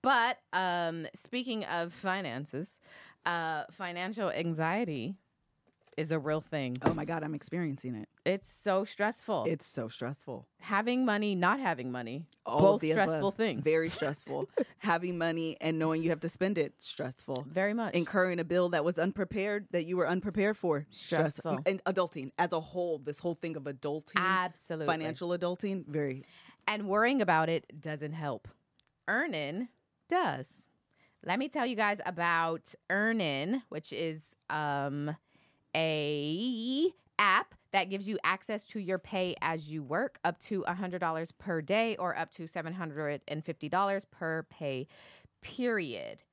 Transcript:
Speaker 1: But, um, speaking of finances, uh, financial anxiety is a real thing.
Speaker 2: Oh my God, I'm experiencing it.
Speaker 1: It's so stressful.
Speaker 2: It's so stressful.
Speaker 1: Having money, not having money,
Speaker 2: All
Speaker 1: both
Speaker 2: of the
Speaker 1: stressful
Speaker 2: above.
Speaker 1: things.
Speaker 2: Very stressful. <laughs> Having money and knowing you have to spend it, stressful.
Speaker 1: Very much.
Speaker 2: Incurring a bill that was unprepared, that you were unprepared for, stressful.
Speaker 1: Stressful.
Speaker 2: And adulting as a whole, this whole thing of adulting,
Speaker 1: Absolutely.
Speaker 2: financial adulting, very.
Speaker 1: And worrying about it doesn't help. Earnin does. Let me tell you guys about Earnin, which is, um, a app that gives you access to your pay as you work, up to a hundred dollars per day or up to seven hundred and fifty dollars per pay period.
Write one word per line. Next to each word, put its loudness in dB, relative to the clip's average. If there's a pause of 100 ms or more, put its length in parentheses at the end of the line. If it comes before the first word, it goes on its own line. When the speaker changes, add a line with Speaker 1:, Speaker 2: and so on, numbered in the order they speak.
Speaker 1:
But, 4 (120)
um, 0
speaking -4
of -2
finances, -4 (460)
uh, 0
financial -4
anxiety -2 (800)
is -2
a 2
real 0
thing. -2
Speaker 2:
Oh -4
my -4
God, -4
I'm -4
experiencing -6
it. -10 (160)
Speaker 1:
It's -2
so 0
stressful. -2
Speaker 2:
It's -2
so -4
stressful. -8 (140)
Speaker 1:
Having 2
money, 2
not 4
having -2
money, -6 (220)
Speaker 2:
All 4
Speaker 1:
both 10
Speaker 2:
of -2
the 2
Speaker 1:
stressful 4 (100)
Speaker 2:
above. 0
Speaker 1:
things. 0
Speaker 2:
Very 2
stressful. -4 (160)
<laughs> -20
Having 0
money 0
and 2
knowing 2
you 2
have 0
to -2
spend 0
it, 0
stressful. -6
Speaker 1:
Very 0
much. -2
Speaker 2:
Incurring 2
a 0
bill 4
that 2
was 2
unprepared, 0
that 0
you -2
were 4
unprepared 2
for, 2
stressful. 0
Speaker 1:
Stressful. -
Speaker 2:
And 0
adulting 0
as 4
a 2
whole, -2
this -6
whole 0
thing -4
of -8
adulting, -4
Speaker 1:
Absolutely. 2
Speaker 2:
financial 0
adulting, 0
very. -2 (440)
Speaker 1:
And -2
worrying 4
about 4
it -2
doesn't -6
help. -4 (600)
Earnin -2 (400)
does. 0 (540)
Let 0
me -2
tell 0
you -2
guys 2
about 0 (160)
Earnin, 2
which -8
is, -6 (140)
um, 0 (600)
a 0 (280)
app 4 (160)
that 4
gives -4
you -2
access 0
to -6
your 0
pay -2
as -2
you -4
work, -2
up 0
to -4
a 0
hundred -4
dollars -2
per -2
day 2
or -2
up -4
to -10
seven -6
hundred -4
and -4
fifty -6
dollars 0
per -4
pay -6 (540)
period. -4